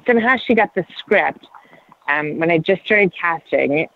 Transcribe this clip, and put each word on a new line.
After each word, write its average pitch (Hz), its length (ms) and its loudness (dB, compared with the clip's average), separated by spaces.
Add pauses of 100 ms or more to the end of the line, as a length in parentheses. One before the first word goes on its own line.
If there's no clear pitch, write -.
somehow 240 300 2
she 233 180 0
got 208 200 0
the 175 100 -4 (120)
script, 156 500 -2 (640)
um, 147 300 -2
when 165 120 0
I 170 80 4
just 175 260 -2
started 202 300 2
casting, 147 800 -2